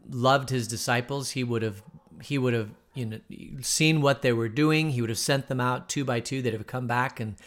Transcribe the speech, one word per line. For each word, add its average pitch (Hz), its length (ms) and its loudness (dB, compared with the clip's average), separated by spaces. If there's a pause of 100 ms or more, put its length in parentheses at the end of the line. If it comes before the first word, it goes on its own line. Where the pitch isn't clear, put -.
loved 131 400 2
his 127 180 -2
disciples. 123 640 -2
He 127 140 -2
would 117 160 0
have, 101 200 -4 (400)
he 143 160 -4
would 123 160 2
have, 110 180 -2 (220)
you 123 120 -4
know, 110 140 -8 (420)
seen 156 400 4
what 139 200 4
they 127 120 4
were 113 160 0
doing. 156 400 2
He 123 100 0
would 113 100 0
have 113 80 -2
sent 139 300 0
them 127 140 -2
out 127 260 -2
two 143 160 -2
by 127 160 0
two. 135 220 -4
They'd 120 100 0
have 107 160 -6
come 127 200 -6
back 123 340 0
and 107 260 -6